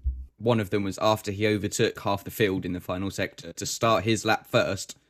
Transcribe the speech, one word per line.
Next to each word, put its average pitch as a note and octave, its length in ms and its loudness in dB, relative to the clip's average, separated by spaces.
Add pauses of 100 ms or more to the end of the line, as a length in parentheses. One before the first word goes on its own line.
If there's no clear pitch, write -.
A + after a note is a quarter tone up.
(380)
one A2+ 220 2
of G2 100 -2
them G#2 140 0
was F#2+ 160 -4
after G#2+ 320 2
he G#2 160 0
overtook G#2 540 0
half G2+ 220 -2
the - 80 -12
field F#2+ 340 2
in F2+ 80 -4
the F2+ 60 -4
final F#2+ 320 -4
sector F2+ 420 -6
to G2+ 120 -8
start A2+ 380 2
his A2 220 0
lap A2 220 2
first F#2 480 0 (140)